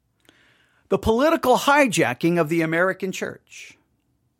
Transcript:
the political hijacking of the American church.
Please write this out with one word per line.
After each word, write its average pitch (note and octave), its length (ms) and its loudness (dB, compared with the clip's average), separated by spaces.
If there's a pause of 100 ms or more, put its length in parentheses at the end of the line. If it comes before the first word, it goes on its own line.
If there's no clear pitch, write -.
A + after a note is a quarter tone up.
(880)
the F#3+ 100 0
political B3 580 2
hijacking F3 840 0
of D#3 100 -2
the E3 120 -2
American F3+ 500 -2
church. - 640 -14 (640)